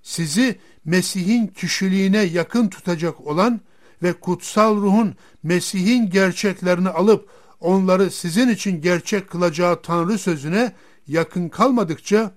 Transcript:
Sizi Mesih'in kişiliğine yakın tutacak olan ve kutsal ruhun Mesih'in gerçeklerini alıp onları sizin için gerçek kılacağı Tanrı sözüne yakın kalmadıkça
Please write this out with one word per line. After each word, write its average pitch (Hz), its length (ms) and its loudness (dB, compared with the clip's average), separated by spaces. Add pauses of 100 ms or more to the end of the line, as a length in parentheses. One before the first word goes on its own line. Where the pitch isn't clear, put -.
Sizi 175 560 -2 (260)
Mesih'in 185 640 0
kişiliğine 190 720 0
yakın 180 480 0
tutacak 165 520 -4
olan 190 400 0 (420)
ve 175 100 0
kutsal 214 640 0
ruhun 202 380 2 (280)
Mesih'in 185 680 0
gerçeklerini 185 800 0
alıp 190 420 2 (300)
onları 185 500 2
sizin 196 380 0
için 190 320 -2
gerçek 175 500 -2
kılacağı 175 520 0
Tanrı 170 360 -2
sözüne 175 540 -2 (340)
yakın 160 420 -4
kalmadıkça 208 880 0